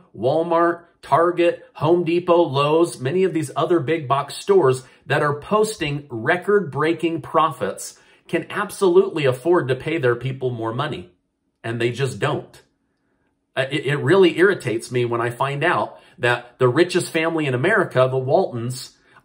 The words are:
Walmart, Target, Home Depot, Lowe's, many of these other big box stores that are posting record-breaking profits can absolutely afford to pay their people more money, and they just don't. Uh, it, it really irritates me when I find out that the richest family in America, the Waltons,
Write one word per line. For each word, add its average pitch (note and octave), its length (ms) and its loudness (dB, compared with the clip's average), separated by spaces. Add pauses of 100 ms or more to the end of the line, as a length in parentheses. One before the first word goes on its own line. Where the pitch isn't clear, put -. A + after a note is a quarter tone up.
(180)
Walmart, E3+ 680 0 (160)
Target, E3+ 720 0
Home E3+ 320 2
Depot, E3+ 360 2
Lowe's, D3+ 600 0
many F3 240 0
of F3 80 -2
these D#3 220 -4
other D#3+ 260 2
big D3+ 260 -4
box C#3 280 -2
stores D3 500 4 (200)
that D3 160 0
are D3 180 0
posting E3 680 -2
record-breaking E3 1120 0
profits - 800 -2 (280)
can E3 220 -4
absolutely F#3+ 760 2
afford D3+ 420 2
to B2+ 80 0
pay D#3 240 -4
their B2 160 2
people B2+ 340 -6
more A2+ 240 -6
money, D3+ 380 -8 (520)
and A#2 160 -6
they A#2+ 120 0
just A2+ 260 -4
don't. - 460 -6 (920)
Uh, C3+ 140 0
it, - 160 -6
it C#3 120 -2
really D#3+ 420 4
irritates E3 520 0
me B2 140 0
when A#2 160 -2
I A#2+ 80 -2
find C#3 340 -4
out C3+ 360 -2 (180)
that - 400 -2
the B2+ 100 2
richest E3+ 440 0
family D#3+ 340 -2
in C3+ 80 -2
America, C#3 560 2
the C3 80 -4
Waltons, B2+ 800 -4 (280)